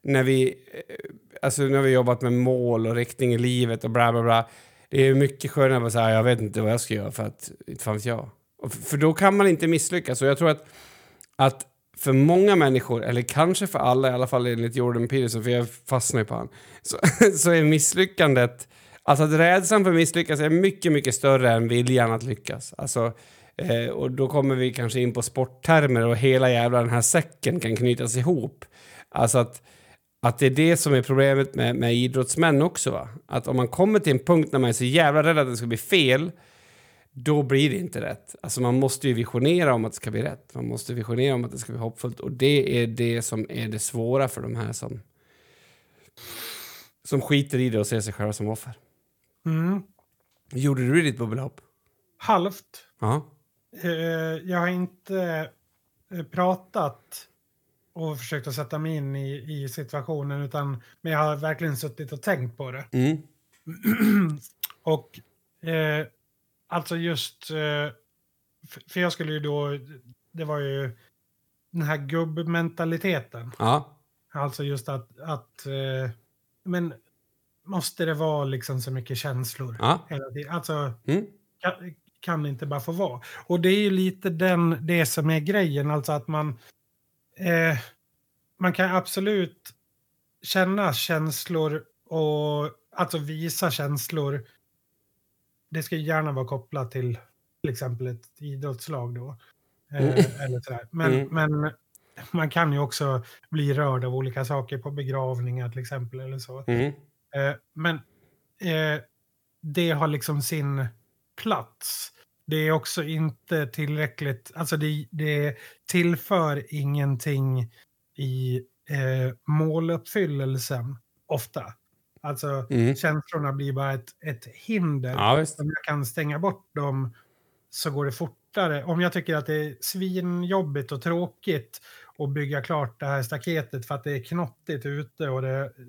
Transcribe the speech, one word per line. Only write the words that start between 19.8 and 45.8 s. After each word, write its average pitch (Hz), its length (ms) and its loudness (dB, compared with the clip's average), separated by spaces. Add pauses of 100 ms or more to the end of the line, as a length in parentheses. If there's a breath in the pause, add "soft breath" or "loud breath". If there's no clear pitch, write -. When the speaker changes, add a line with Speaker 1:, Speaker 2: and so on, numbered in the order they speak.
Speaker 1:
för 185 60 4
att 170 60 6
misslyckas 165 440 2
är 151 100 2
mycket, 185 420 4
mycket 135 220 2
större 127 380 4
än 113 160 2
viljan 120 440 4
att 110 100 -2
lyckas. - 560 -8
Alltså, 117 340 -2 (440 soft breath)
eh, 117 320 -2
och 131 220 -4
då 131 180 0
kommer 139 260 2
vi 127 200 0
kanske 120 260 -2
in 123 120 2
på 120 100 -2
sporttermer 131 840 2
och 117 100 4
hela 127 340 6
jävla 120 300 4
den 117 100 2
här 120 120 4
säcken 160 580 0
kan 113 160 -2
knytas 120 400 0
ihop. 127 480 0 (440 loud breath)
Alltså 120 300 2
att, - 240 -2 (600 soft breath)
att 123 160 2
det 143 80 6
är 131 40 6
det 160 260 4
som 147 180 2
är 127 80 6
problemet 135 520 4
med, 123 220 0
med 120 180 2
idrottsmän 131 680 2
också, 165 280 -2
va? - 180 -6 (180)
Att - 220 -4
om 127 80 0
man 127 120 2
kommer 208 300 4
till 156 140 4
en 127 120 0
punkt 160 280 4
när 139 60 4
man 127 100 4
är 117 60 4
så 127 100 -2
jävla 147 380 6
rädd 160 160 4
att 143 80 4
det 123 100 -4
ska 117 100 -4
bli 117 100 -2
fel, 151 560 4 (800 soft breath)
då 147 300 2
blir 139 280 4
det 117 60 -2
inte 175 240 -6
rätt. - 420 -8
Alltså, 123 180 -6
man 123 180 4
måste 135 300 0
ju 127 60 4
visionera 131 600 2
om 113 100 0
att 113 80 -4
det - 40 -10
ska - 140 -8
bli 113 120 -2
rätt. - 320 -8
Man 123 140 -6
måste 120 260 -6
visionera 120 400 0
om 120 100 -2
att 113 60 -8
det 131 80 -10
ska 117 140 -10
bli 117 80 -6
hoppfullt. 117 400 -8
Och - 120 -6
det 135 500 4
är 117 40 0
det 117 360 -2
som 110 280 -4
är 113 180 -6
det 107 100 -6
svåra 120 500 0
för - 140 -10
de 117 140 -6
här 113 160 -6
som, 120 280 -10 (2000 loud breath)